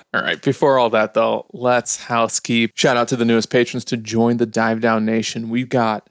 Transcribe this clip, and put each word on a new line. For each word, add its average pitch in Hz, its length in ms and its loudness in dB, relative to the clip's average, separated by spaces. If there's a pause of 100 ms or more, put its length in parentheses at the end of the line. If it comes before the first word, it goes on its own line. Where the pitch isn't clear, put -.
(140)
All - 80 -2
right, 82 200 -4
before 135 380 2
all 120 120 2
that, 110 220 0
though, 113 380 0
let's 123 540 -2
housekeep. 117 720 0
Shout 131 220 2
out 120 120 0
to 135 60 -2
the 117 100 0
newest 117 260 2
patrons 123 340 0
to 127 120 -4
join 113 400 0
the 117 80 0
Dive 113 360 -2
Down 113 240 2
Nation. 113 440 -4
We've 123 200 -4
got 113 420 -2